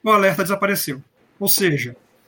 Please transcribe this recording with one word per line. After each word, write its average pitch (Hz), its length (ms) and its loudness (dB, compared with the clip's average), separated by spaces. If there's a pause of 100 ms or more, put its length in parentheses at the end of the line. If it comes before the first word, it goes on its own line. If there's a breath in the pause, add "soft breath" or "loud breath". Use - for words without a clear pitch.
o 220 60 2
alerta 196 320 4
desapareceu. 190 580 -4 (400)
Ou 196 80 -2
seja, 139 480 0 (320)